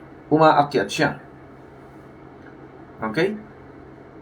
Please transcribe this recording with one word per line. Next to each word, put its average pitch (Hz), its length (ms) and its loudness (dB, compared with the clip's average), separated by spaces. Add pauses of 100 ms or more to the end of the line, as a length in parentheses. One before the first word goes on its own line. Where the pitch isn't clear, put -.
(260)
umaakyat 151 640 4
siya. 139 200 0 (1900)
Okay? 165 380 -2 (840)